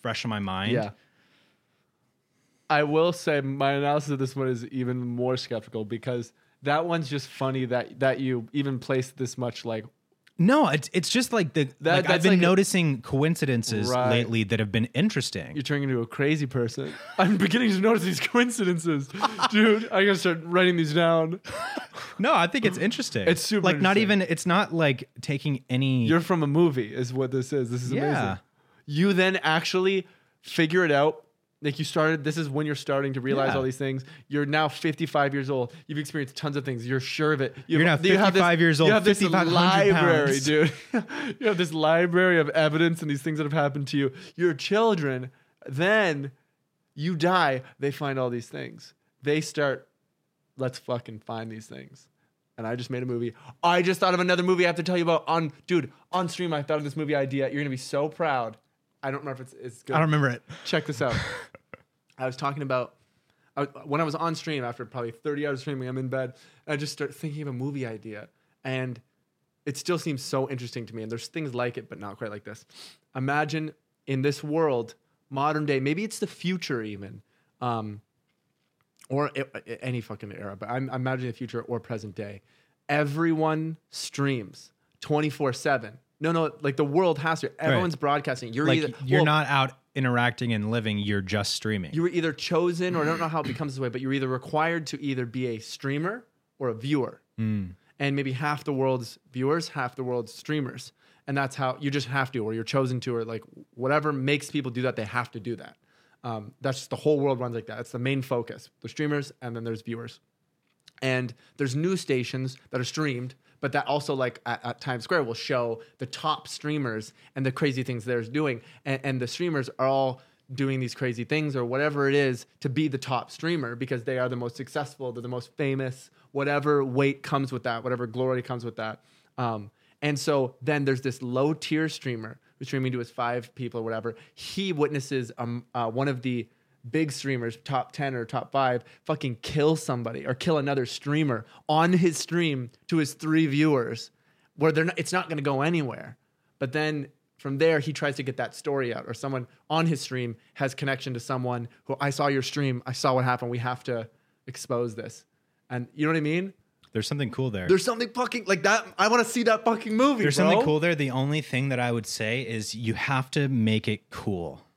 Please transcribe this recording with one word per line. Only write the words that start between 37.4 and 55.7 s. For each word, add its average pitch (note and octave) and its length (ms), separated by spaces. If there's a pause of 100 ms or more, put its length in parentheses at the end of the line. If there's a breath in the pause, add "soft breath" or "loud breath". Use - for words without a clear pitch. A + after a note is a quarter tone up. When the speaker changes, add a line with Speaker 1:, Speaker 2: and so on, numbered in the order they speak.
Speaker 1:
You're D#3+ 120
Speaker 2:
You've, E3 60
Speaker 1:
now E3+ 160
Speaker 2:
you F#3 160
have G3 160
this, F#3+ 80
Speaker 1:
fifty-five E3+ 180
years D#3+ 220
old, D#3+ 80
Speaker 2:
you - 60
have G3 100
this G3+ 140
Speaker 1:
fifty-five F3+ 280
hundred E3 60 (400)
Speaker 2:
library, D#3+ 320
Speaker 1:
pounds. C3+ 200
Speaker 2:
dude. D3+ 280 (180)
<laughs> - 480
You B3 80
have G3 100
this E3+ 160
library E3+ 680
of D3 80
evidence D#3+ 520
and D#3 80
these C#3+ 120
things D#3 160
that D#3 80
have C#3+ 80
happened C#3+ 360
to D3 80
you. C#3 140 (240 loud breath)
Your E3+ 180
children, D3 800 (340 soft breath)
then D#3 640 (640)
you E3 200
die, D#3 460 (180 loud breath)
they C#3 120
find C3+ 280
all B2+ 100
these A#2+ 200
things. B2 440 (280)
They D3 180
start, D3 480 (680)
"Let's B2+ 220
fucking A#2+ 400
find A2+ 300
these A2 180
things." - 400 (500)
And A2+ 100
I A#2+ 80
just B2 140
made B2+ 140
a - 20
movie. A#2+ 280 (300 loud breath)
I F3 180
just F3 200
thought F#3 120
of F3+ 60
another F3+ 240
movie F3+ 220
I - 20
have E3+ 80
to E3+ 80
tell F3+ 140
you E3+ 60
about E3 260
on, D#3+ 240 (120)
dude, D#3 280 (180 soft breath)